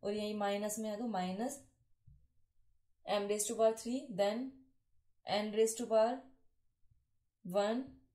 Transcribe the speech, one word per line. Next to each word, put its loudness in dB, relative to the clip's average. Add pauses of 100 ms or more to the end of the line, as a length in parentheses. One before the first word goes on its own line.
और 0
यही -2
minus 0
में -4
है -4
तो -4
minus -2 (1500)
m 0
raised 0
to -4
power 4
three, -4
then 0 (720)
n 0
raised 2
to -4
power 4 (1300)
one 2 (300)